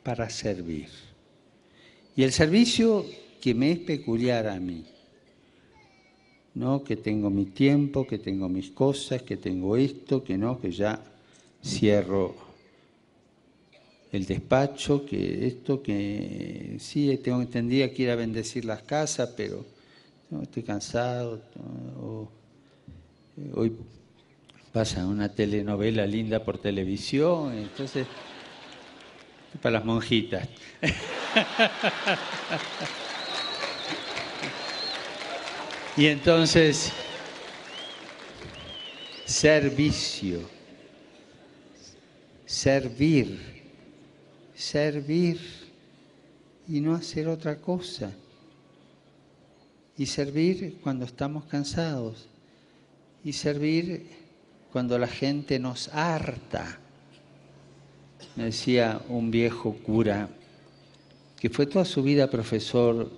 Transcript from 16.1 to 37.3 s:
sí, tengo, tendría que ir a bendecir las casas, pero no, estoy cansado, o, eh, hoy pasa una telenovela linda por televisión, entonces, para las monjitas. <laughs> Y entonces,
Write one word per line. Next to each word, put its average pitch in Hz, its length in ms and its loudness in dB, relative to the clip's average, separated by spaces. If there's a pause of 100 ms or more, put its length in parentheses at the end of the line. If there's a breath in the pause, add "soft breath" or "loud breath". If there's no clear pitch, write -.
sí, 139 400 0
tengo, 123 300 0
tendría 123 440 2
que 131 120 0
ir 120 60 2
a 120 40 2
bendecir 117 500 -4
las 110 180 -6
casas, 147 540 -2
pero 101 300 -6 (640 soft breath)
no, 151 120 -6
estoy 123 200 -8
cansado, 120 800 -4 (580)
o, 110 280 -10 (1080 loud breath)
eh, 98 200 -12
hoy 113 160 2 (1000)
pasa 107 320 0
una 104 300 0
telenovela 104 720 2
linda 110 380 0
por 98 140 -4
televisión, 120 1000 0
entonces, 127 480 -6 (1500)
para 113 180 2
las 101 60 -2
monjitas. 110 720 0
<laughs> - 40 -20 (4000 loud breath)
Y 147 100 10
entonces, 156 840 6 (2250)